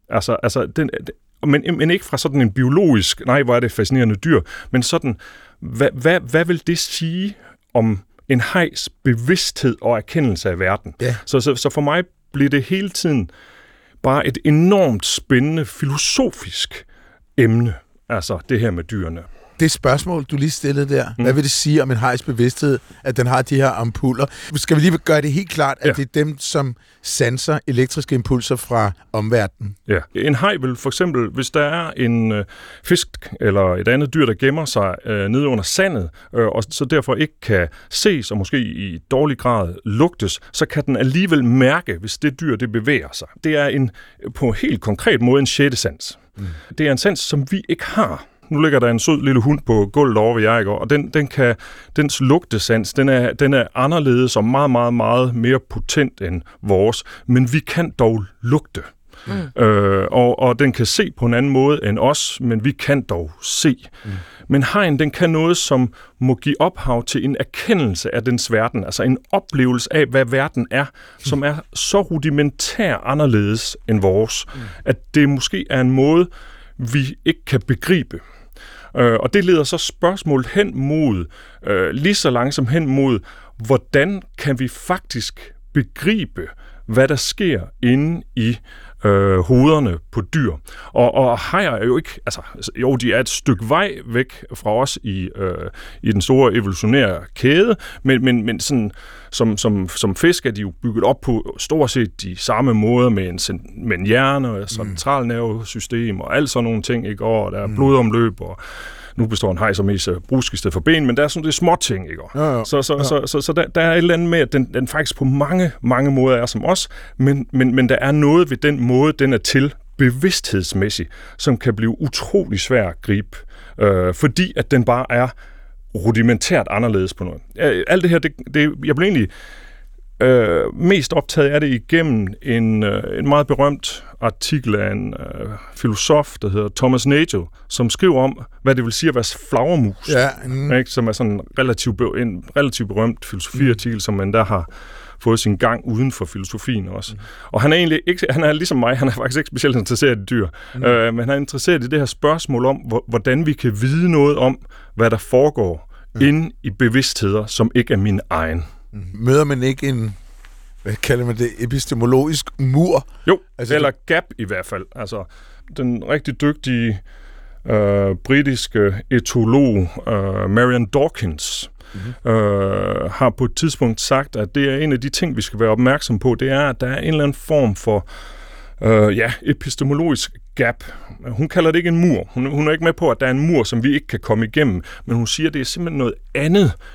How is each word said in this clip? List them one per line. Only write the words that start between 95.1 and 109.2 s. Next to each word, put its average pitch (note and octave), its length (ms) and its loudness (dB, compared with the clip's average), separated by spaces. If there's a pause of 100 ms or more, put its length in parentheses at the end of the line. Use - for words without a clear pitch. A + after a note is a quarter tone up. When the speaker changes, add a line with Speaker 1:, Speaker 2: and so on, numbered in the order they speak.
Speaker 1:
øh, F#2 180 -4 (500)
i A2+ 80 2
den G2+ 100 2
store C3 320 4
evolutionære G#2 640 0 (160)
kæde, F3+ 400 2 (280)
men, C3 220 2
men, A#2+ 200 2
men A2+ 140 -4
sådan, A2+ 320 -2 (400)
som, A2 260 -2
som, G2+ 320 0
som G2 260 -2
fisk F3 300 0
er A#2+ 60 0
de G#2 100 -10
jo G2 120 -8 (100)
bygget A#2 200 -2
op B2 180 2
på - 380 -4
stort D3+ 320 -2
set A2+ 300 -2
de F2+ 160 -10
samme A#2+ 360 0
måder A#2+ 360 2
med F#2+ 180 0
en F2+ 120 -8
cent-, - 480 -8
med F#2+ 100 -2
en F#2 80 -4
hjerne C3+ 460 2
og G#2+ 60 -6
et G2 40 -6
Speaker 2:
Mm. G#2 60 -10
Speaker 1:
centralnervesystem A2+ 1500 -4
og - 140 -4
alt C#3+ 140 0
sådan A#2+ 140 -2
nogle A2+ 180 -2
ting, A#2 260 -4
ikke? G#2 180 -6
Og G#2 260 0
der F#2+ 80 -8
er G2+ 80 -4
Speaker 2:
Mm. G#2+ 80 -6
Speaker 1:
blodomløb, A#2 640 2
og E2+ 180 -12 (560)
nu A2+ 120 0